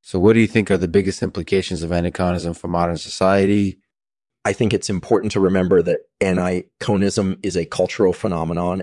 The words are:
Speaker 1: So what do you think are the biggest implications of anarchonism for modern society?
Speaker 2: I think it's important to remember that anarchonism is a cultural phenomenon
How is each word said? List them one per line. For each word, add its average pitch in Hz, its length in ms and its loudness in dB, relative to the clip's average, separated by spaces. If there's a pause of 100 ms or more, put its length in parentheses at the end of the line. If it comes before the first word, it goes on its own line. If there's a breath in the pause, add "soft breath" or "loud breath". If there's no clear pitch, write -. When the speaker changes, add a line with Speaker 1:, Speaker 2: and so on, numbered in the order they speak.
Speaker 1:
So - 180 -4
what 101 140 6
do 113 80 6
you 110 80 4
think 107 200 0
are 98 80 2
the 87 120 0
biggest 92 340 0
implications 90 640 -4
of 85 80 -4
anarchonism 87 640 -2
for - 120 -16
modern 87 300 -2
society? 98 800 0 (680)
Speaker 2:
I 101 80 -2
think 110 220 0
it's - 160 -4
important 101 420 0
to - 80 0
remember 92 420 4
that 85 260 -2 (120)
anarchonism 95 1200 -2
is 92 120 -4
a 85 100 -2
cultural 92 460 0
phenomenon 87 680 -4